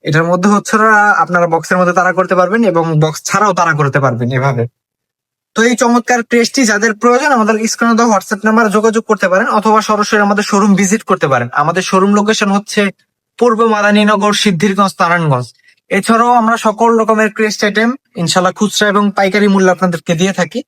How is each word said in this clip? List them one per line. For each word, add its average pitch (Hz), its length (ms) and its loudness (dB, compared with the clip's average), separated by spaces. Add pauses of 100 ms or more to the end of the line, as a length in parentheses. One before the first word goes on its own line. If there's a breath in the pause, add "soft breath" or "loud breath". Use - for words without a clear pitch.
এটার 160 260 0
মধ্যে 180 200 0
হচ্ছে 202 260 0
ওরা, 214 260 4 (220)
আপনারা 175 240 0
বক্সের 165 320 -2
মধ্যে 175 200 0
দাঁড়া 180 140 0
করতে 185 220 0
পারবেন 185 260 0 (100)
এবং 165 120 0 (160)
বক্স 156 280 -2
ছাড়াও 202 260 0
দাঁড়া 170 260 0
করতে 143 200 0
পারবেন 123 320 -2
এভাবে। 127 320 -2 (920)
তো - 80 -2
এই 240 120 2
চমৎকার 240 480 0
ক্রেস্টটি 233 380 0 (100)
যাদের 214 200 0 (100)
প্রয়োজন, 247 360 2
আমাদের 220 180 0 (120)
স্ক্রিনে 233 300 0
দেওয়া 233 160 2
WhatsApp 196 300 -4
নাম্বারে 220 340 2
যোগাযোগ 220 320 -2
করতে 196 220 -2
পারেন 202 160 0 (100)
অথবা 214 240 2
সরাসরি 208 460 -2
আমাদের 202 220 0
শোরুম 202 260 2
ভিজিট 202 340 0
করতে 185 180 0
পারেন। 123 260 0
আমাদের 175 360 -2
শোরুম 190 240 2
লোকেশন 208 380 0
হচ্ছে 202 300 -2 (580)
পূর্ব 233 200 2 (140)
মাদানীনগর, 208 680 2
সিদ্ধিরগঞ্জ, 190 580 0
নারায়ণগঞ্জ। 165 480 0 (440 soft breath)
এছাড়াও 226 420 0
আমরা 233 240 2
সকল 220 320 0 (100)
রকমের 220 340 0
ক্রেস্ট 214 300 -4
আইটেম 214 260 0 (260)
ইনশাল্লাহ 180 380 -2
খুচরা 208 360 -2
এবং 202 220 0
পাইকারি 202 360 0
মূল্যে 190 280 2
আপনাদেরকে 175 400 -2
দিয়ে 185 180 -2
থাকি। 180 340 -4